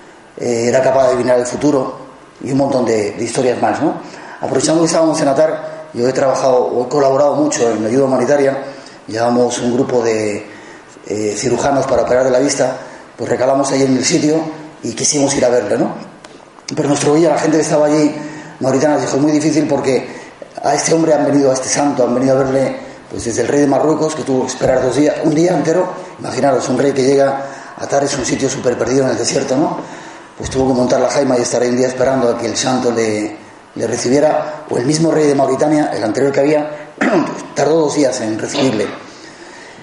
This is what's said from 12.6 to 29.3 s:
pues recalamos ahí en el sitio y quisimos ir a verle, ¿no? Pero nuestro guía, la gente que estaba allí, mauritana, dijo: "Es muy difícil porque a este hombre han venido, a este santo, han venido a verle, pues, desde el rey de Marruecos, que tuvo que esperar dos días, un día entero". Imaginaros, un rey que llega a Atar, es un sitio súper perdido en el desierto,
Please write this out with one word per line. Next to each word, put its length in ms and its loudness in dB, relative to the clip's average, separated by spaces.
pues 120 -6
recalamos 440 0
ahí 100 2
en 120 4
el 100 0
sitio 360 2
y 120 -6
quisimos 420 0
ir 80 2
a 60 4
verle, 260 2
¿no? 180 -2
Pero 140 0
nuestro 260 2
guía, 140 4
la 100 2
gente 200 2
que 40 4
estaba 240 2
allí, 240 4
mauritana, 360 2
dijo: 200 -2
"Es 60 0
muy 100 2
difícil 360 2
porque 400 0
a 120 0
este 200 0
hombre 180 2
han 140 2
venido, 240 4
a 40 2
este 140 -4
santo, 360 0
han 100 0
venido 180 2
a 60 4
verle, 380 0
pues, 160 -10
desde 160 -2
el 60 -2
rey 120 2
de 60 4
Marruecos, 480 2
que 80 -6
tuvo 200 0
que 60 -4
esperar 340 0
dos 140 0
días, 280 2
un 100 2
día 180 4
entero". 340 0
Imaginaros, 520 0
un 80 0
rey 140 2
que 100 0
llega 420 2
a 80 -12
Atar, 200 -2
es 120 -4
un 80 -4
sitio 240 -2
súper 300 -2
perdido 260 0
en 60 0
el 80 -2
desierto, 400 -2